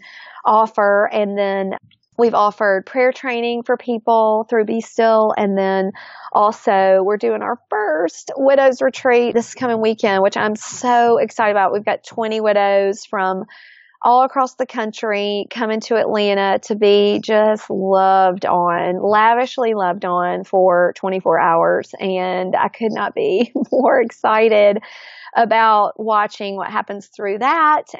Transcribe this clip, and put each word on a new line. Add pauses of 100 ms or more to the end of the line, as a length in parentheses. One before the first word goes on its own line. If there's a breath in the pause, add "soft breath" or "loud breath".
(460 loud breath)
offer.
And
then (440)
we've
offered
prayer
training
for
people
through
Be
Still.
And
then (420 loud breath)
also
we're
doing
our (100)
first
widows
retreat
this
coming
weekend,
which
I'm
so
excited
about.
We've
got
twenty
widows
from (600 loud breath)
all
across
the
country
coming
to
Atlanta
to
be
just
loved
on,
lavishly
loved
on
for
twenty-four
hours.
And
I
could
not
be (100)
<laughs>
more
excited (560 loud breath)
about
watching
what
happens
through
that (160)